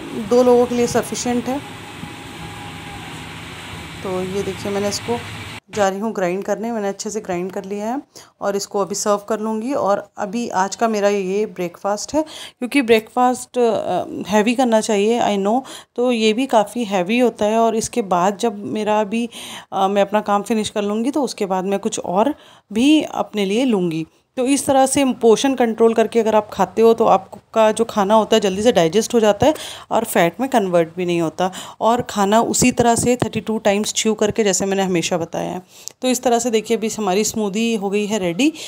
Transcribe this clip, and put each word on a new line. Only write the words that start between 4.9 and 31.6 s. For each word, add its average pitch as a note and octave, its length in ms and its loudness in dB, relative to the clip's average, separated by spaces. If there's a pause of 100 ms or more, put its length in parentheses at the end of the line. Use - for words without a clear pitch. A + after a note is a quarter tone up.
जा G3+ 140 2
रही F#3+ 100 -4
हूँ A3 120 -4
ग्राइंड F#3+ 320 -2
करने, G#3 280 -4
मैंने G#3+ 160 -4
अच्छे G3 220 -6
से G#3 120 -6
ग्राइंड F#3 300 -6
कर F#3 140 -8
लिया G3+ 200 -8
है B3+ 160 -4 (400)
और G3+ 140 -2
इसको G3+ 240 -4
अभी F#3+ 160 -2
सर्व G#3 220 0
कर G#3 220 -6
लूँगी। A3 340 -4
और - 440 0
अभी A3 320 -6
आज F#3+ 260 -2
का A#3 120 0
मेरा G#3 220 0
ये G3+ 360 0
ब्रेकफास्ट F#3 680 -6
है, D4+ 80 2 (380)
क्योंकि B3 220 0
ब्रेकफास्ट, A#3+ 760 0
अ, - 480 0 (220)
हैवी G#3+ 280 4
करना A#3 260 4
चाहिए, G#3+ 400 2
I G3+ 180 2
know, G#3+ 220 0 (340)
तो B3 160 2
ये A3 220 2
भी B3+ 120 -2
काफ़ी A#3+ 380 0
हैवी G3 360 0
होता A#3 260 2
है। G#3+ 120 2
और A3+ 180 2
इसके A3+ 260 -2
बाद F#3 360 2
जब G#3 280 -4
मेरा G#3+ 360 0
अभी, A3+ 280 -4 (440)
अ, F#3+ 140 2
मैं G3+ 140 2
अपना G3+ 200 0
काम G3+ 220 0
फिनिश G#3+ 260 -2
कर G#3+ 120 -4
लूँगी G#3+ 300 -2
तो D4 120 0
उसके G#3+ 220 -4
बाद F#3 200 -2
मैं G3 140 -2
कुछ G#3+ 200 -4
और A3 360 0 (380)
भी C#4+ 280 4
अपने G3+ 440 -4
लिए G#3+ 200 0
लूँगी। F3+ 420 0 (300)
तो B3+ 80 0
इस C#4 200 0
तरह C4+ 200 4
से C4+ 200 2
पोर्शन B3 500 4
कंट्रोल A3+ 380 2
करके A3+ 260 2
अगर G#3+ 160 2
आप G#3 140 2
खाते F#3+ 320 0
हो A3+ 120 8
तो A3+ 120 2
आपका G#3+ 640 2
जो A3+ 140 0
खाना G3+ 280 0
होता A3 220 4
है A3 40 6
जल्दी F#3+ 220 0
से A#3+ 100 4
डाइजेस्ट F3+ 420 2
हो A#3+ 60 4
जाता G#3 260 4
है D4+ 80 6 (380)
और A#3 120 2
फैट E3+ 380 2
में C4 80 -2
कन्वर्ट F3 480 2
भी F3+ 80 -2
नहीं F3 160 0
होता, F3+ 300 -2 (300)